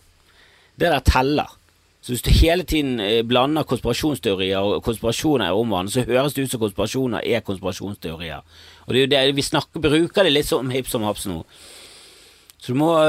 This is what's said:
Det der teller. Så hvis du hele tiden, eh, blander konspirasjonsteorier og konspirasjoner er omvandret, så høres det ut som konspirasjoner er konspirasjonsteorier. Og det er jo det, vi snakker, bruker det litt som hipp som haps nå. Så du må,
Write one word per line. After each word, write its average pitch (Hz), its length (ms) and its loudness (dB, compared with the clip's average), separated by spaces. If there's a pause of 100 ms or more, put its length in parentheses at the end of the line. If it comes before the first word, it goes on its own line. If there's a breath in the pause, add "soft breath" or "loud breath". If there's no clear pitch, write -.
(760 soft breath)
Det 160 160 2
der 139 160 0
teller. 135 480 2 (480)
Så 127 80 -6
hvis 117 100 -4
du - 140 2
hele 165 320 4
tiden, 139 320 0
eh, 113 240 2
blander 131 400 2
konspirasjonsteorier 98 960 -2
og 98 240 -2
konspirasjoner 117 640 0
er 92 160 2
omvandret, 98 320 -2
så 123 80 0
høres 131 320 0
det 135 80 -2
ut - 80 -6
som 113 80 -6
konspirasjoner 110 640 -2
er 107 240 0
konspirasjonsteorier. 87 960 -8 (400 loud breath)
Og - 80 -6
det 127 80 4
er 135 60 2
jo 135 100 0
det, 131 100 2 (140)
vi - 80 -4
snakker, - 400 -4
bruker 165 400 2
det 143 80 2
litt 151 160 -2
som 131 160 -2
hipp 127 180 -4
som 107 220 -2
haps - 160 -6
nå. 87 160 -6 (1200 loud breath)
Så 123 140 -4
du - 100 -2
må, 165 80 2 (160)